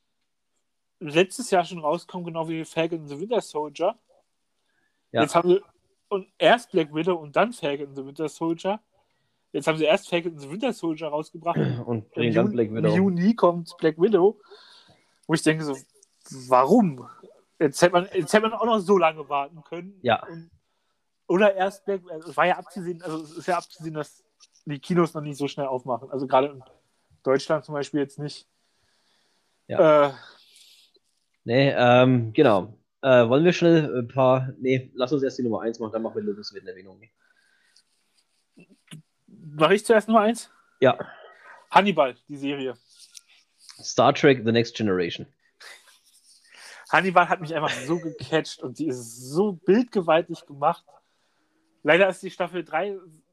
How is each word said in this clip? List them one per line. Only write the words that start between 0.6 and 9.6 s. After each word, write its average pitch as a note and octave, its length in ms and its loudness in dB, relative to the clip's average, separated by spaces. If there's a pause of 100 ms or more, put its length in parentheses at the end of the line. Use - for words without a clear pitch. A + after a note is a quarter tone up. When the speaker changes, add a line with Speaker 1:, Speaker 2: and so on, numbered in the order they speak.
Speaker 1:
letztes F3+ 500 -2
Jahr F3+ 140 2
schon F3 140 -12
rauskommen, E3+ 480 -6
genau E3 220 -8
wie D#3+ 160 -8
Falcon E3 360 -6
and D3 80 -16
the C#3+ 100 -14
Winter G#3 220 -4
Soldier. D3+ 560 -6 (1160)
Speaker 2:
Ja. A#2+ 100 0
Speaker 1:
Jetzt - 120 -2
haben F3 140 2
sie, F#3 120 4 (480)
und G3 180 -6 (120)
erst G3 320 2
Black D#3+ 240 -2
Widow E3+ 200 -2
und D3+ 220 -10
dann G#3 160 2
Falcon C#3+ 360 -6
and C#3 80 -18
the C3+ 80 -10
Winter C#3+ 240 -8
Soldier. E3+ 520 -6 (720)
Jetzt C#3+ 140 -6